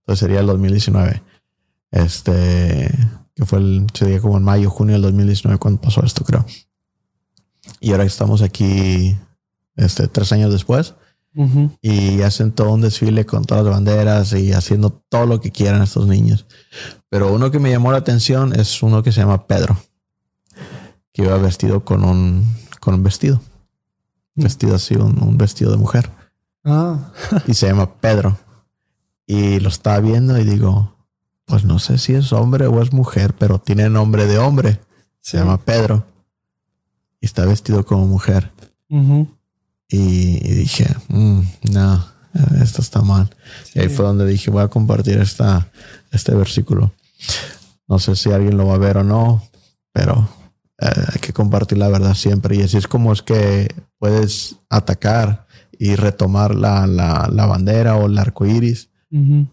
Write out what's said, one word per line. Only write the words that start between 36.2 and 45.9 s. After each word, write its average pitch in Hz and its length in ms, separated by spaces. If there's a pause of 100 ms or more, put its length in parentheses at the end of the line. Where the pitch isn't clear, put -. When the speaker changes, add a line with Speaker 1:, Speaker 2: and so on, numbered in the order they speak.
Speaker 1:
Y - 60
está 90 200
vestido 104 400
como 95 220
mujer. 95 440 (380)
Speaker 2:
Ujú. 147 380 (600)
Speaker 1:
Y, 98 100 (500)
y 95 60
dije, - 320 (220)
"Mm, 104 320 (320)
no, 98 340 (560)
esto 113 200
está 107 200
mal." 98 280 (440)
Y - 60
ahí 95 100
Speaker 2:
Sí. - 60
Speaker 1:
fue 101 100
donde 101 220
dije, 98 240
"Voy 101 120
a 104 40
compartir 107 520
esta, 101 500 (420)